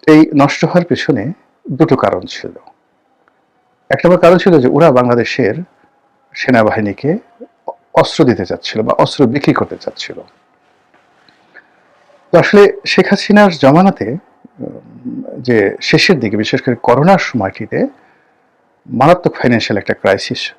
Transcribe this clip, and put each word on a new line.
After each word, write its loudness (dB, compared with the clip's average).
এই 6
নষ্ট 0
হওয়ার 0
পেছনে -4
দুটো 0
কারণ -2
ছিল। -14
এক -2
নম্বর 4
কারণ 6
ছিল 4
যে 2
ওরা 4
বাংলাদেশের 0
সেনাবাহিনীকে -2
অস্ত্র 0
দিতে 0
চাচ্ছিল -8
বা -2
অস্ত্র 0
বিক্রি -2
করতে -4
চাচ্ছিল। -14
তো 4
আসলে 4
শেখ 0
হাসিনার 2
জমানাতে, 0
উম, -16
যে 0
শেষের 2
দিকে, -4
বিশেষ -4
করে -2
করোনার 4
সময়টিতে -6
মারাত্মক 0
ফাইন্যান্সিয়াল -2
একটা -6
ক্রাইসিস -4